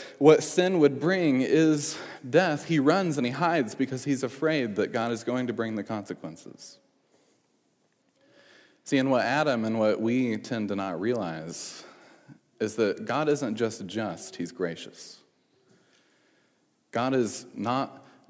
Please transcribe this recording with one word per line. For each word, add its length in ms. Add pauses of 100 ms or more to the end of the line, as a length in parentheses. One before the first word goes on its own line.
(180)
what 240
sin 380
would 180
bring 440
is 540 (320)
death, 360
he 160
runs 360
and 80
he 80
hides 440
because 260
he's 220
afraid 500
that 180
God 200
is 100
going 240
to 60
bring 240
the 80
consequences. 920 (2000)
See, 160
and 100
what 160
Adam 400
and 140
what 220
we 360
tend 340
to 40
not 260
realize 840 (720)
is 160
that 300
God 240
isn't 260
just 320
just, 480
he's 160
gracious. 680 (1700)
God 240
is 400
not 500 (260)